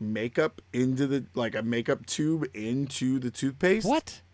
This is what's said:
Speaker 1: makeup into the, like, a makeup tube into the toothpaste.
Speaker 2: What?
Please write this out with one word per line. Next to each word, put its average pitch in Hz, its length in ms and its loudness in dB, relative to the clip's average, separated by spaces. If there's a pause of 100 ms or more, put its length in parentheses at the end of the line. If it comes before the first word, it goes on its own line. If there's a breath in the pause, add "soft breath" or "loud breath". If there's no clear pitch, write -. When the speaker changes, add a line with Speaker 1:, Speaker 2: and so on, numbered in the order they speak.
Speaker 1:
makeup 110 600 0 (120)
into 131 340 2
the, 135 180 0 (100)
like, 117 200 -2
a 110 80 -2
makeup 120 440 0
tube 156 460 0
into 127 680 -2
the 123 100 -4
toothpaste. 175 560 0
Speaker 2:
What? - 360 0 (120)